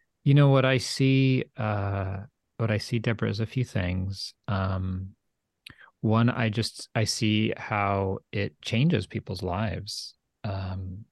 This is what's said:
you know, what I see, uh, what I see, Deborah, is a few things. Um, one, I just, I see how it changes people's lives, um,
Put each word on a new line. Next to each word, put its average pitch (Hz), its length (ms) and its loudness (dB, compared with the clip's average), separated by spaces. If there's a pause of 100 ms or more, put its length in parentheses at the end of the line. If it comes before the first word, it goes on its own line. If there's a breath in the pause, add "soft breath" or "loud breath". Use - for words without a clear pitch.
(240 soft breath)
you 143 120 6
know, 143 140 8
what 135 160 6
I 131 120 4
see, 135 680 2 (120)
uh, 98 600 -2 (400)
what 110 120 0
I 107 80 2
see, 117 220 -2
Deborah, 110 300 -2
is 104 100 -4
a 110 80 -2
few 127 180 -2
things. 92 680 -4 (120)
Um, 95 680 -4 (880 loud breath)
one, 113 280 4
I 117 200 0
just, - 440 -4
I 110 120 2
see 107 520 2
how 98 640 -2 (120)
it - 300 -4
changes 117 460 2
people's - 340 -8
lives, 101 720 -6 (300)
um, 95 680 -8